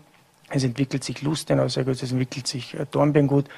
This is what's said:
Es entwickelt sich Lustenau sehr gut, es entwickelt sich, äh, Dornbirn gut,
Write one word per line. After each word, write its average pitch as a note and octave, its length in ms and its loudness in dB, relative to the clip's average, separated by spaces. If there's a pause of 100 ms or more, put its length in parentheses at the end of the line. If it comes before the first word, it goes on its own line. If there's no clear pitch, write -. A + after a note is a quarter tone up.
(500)
Es C#3 140 0
entwickelt C3 400 0
sich - 180 -8
Lustenau C#3 460 0
sehr C3 160 -2
gut, C3 180 -2
es B2 100 -6
entwickelt B2+ 360 -2
sich, - 260 -8
äh, D3 160 -6
Dornbirn C#3+ 380 4
gut, C#3+ 180 4 (120)